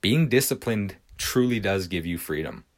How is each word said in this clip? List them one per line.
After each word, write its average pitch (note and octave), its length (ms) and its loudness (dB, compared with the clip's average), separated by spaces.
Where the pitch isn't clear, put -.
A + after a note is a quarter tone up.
Being D3+ 280 2
disciplined A2+ 680 0
truly B2 440 2
does G2 260 0
give E2+ 200 -4
you F2 120 -2
freedom. D2+ 460 -6